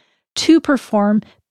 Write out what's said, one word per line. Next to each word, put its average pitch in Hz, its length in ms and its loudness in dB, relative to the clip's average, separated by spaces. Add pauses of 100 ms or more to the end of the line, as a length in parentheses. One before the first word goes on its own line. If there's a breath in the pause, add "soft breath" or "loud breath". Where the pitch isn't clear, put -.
(360 soft breath)
to 320 260 2
perform 214 600 -2 (300 soft breath)